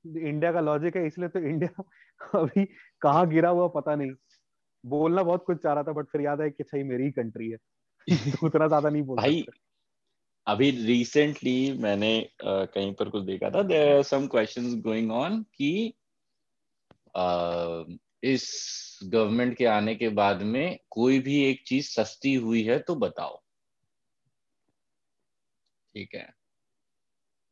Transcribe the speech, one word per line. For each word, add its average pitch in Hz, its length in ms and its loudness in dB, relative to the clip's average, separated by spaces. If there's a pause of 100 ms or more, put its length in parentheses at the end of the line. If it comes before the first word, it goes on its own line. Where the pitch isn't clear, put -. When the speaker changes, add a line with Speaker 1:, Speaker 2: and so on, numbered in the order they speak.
Speaker 1:
इंडिया 160 460 -2
का 175 60 2
लॉजिक 151 360 0
है, 175 120 -2
इसलिए 175 220 -6
तो 185 100 -4
इंडिया 165 440 -4 (360)
<laughs> - 200 -2
अभी 165 260 2 (360)
कहाँ 160 280 6
गिरा 165 200 4
हुआ 175 180 4
पता 151 280 -2
नहीं। 139 160 -4 (720)
बोलना 160 380 2
बहुत 180 240 0
कुछ 175 100 0
चाह 151 160 0
रहा 147 100 0
था, 156 80 -6
but 151 140 -4
फिर 147 160 -4
याद 147 200 -2
आया 151 80 0
कि 147 140 -8
अच्छा, 143 140 -6
ये 139 60 -2
मेरी 127 200 -2
ही 143 80 -2
कंट्री 113 380 -6
है, 113 80 -10 (500)
<laughs> 139 280 0
तो 160 120 -2
उतना 156 200 2
ज्यादा 151 220 2
नहीं 151 140 0
बोल 131 140 -4
Speaker 2:
भाई, 139 240 2
Speaker 1:
सकते। - 180 -14 (880)
Speaker 2:
अभी 113 240 4
recently 127 1080 0
मैंने, 107 420 2
अ, - 140 -12 (100)
कहीं 98 480 -2
पर 101 160 -4
कुछ 101 140 -6
देखा 95 260 -4
था, 180 100 0
there 151 440 4
are 135 100 -2
some 139 220 -2
questions 117 520 -2
going 110 240 -2
on 170 320 -2 (120)
कि, 185 380 -2 (1200)
अ, 87 680 -2 (400)
इस - 460 -2 (340)
गवर्नमेंट 113 540 0
के 127 80 2
आने 107 300 2
के 113 140 -2
बाद 101 320 2
में 127 380 -4 (100)
कोई 127 300 2
भी 139 240 0
एक 135 240 0
चीज 139 220 -2
सस्ती - 440 -2
हुई 113 300 2
है 120 160 0
तो 170 160 -4
बताओ, - 460 -6 (2500)
ठीक 101 220 -14
है? - 180 -16 (1200)